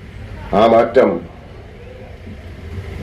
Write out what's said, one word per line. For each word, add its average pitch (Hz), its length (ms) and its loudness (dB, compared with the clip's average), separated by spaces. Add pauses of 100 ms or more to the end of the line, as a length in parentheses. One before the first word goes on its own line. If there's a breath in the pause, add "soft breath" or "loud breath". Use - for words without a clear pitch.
(580)
ആ - 20 6 (140)
മാറ്റം 113 360 6 (1900)